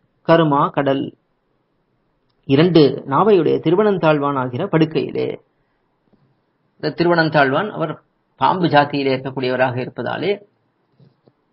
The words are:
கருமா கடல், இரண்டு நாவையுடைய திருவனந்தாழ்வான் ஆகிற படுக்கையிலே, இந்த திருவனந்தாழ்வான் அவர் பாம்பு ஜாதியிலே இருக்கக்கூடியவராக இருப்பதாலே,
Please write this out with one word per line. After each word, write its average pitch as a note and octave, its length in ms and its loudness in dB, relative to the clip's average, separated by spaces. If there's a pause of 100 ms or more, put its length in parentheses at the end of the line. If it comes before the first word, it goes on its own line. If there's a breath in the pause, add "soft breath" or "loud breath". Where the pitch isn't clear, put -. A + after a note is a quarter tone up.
(280)
கருமா D#3 340 4 (140)
கடல், C#3 280 -2 (1400)
இரண்டு D#3+ 340 4 (300)
நாவையுடைய E3 520 2
திருவனந்தாழ்வான் D#3+ 760 0
ஆகிற B2+ 220 -6 (100)
படுக்கையிலே, - 560 -2 (1500)
இந்த - 220 -6
திருவனந்தாழ்வான் D#3+ 800 0
அவர் D#3+ 160 -6 (480)
பாம்பு D#3+ 260 0
ஜாதியிலே C#3+ 480 0
இருக்கக்கூடியவராக B2+ 680 -4
இருப்பதாலே, B2 500 -6 (1200)